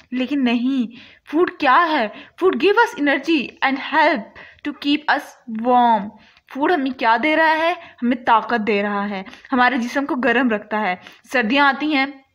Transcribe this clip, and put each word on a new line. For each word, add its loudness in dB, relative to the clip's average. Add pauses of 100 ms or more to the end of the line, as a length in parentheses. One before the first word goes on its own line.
(120)
लेकिन -2
नहीं, 0 (380)
food -2
क्या 4
है? 0 (300)
Food 2
give 4
us 0
energy 0 (220)
and 0 (160)
help 2 (480)
to -4 (140)
keep 0
us -8 (440)
warm। 2 (400)
Food -2
हमें 0
क्या 0
दे 0
रहा 4
है? 0 (240)
हमें -2
ताकत 2
दे 0
रहा -4
है, -8 (260)
हमारे 2
जिस्म -4
को -4
गर्म 0
रखता -4
है। -4 (320)
सर्दियां 2
आती -2
हैं, -2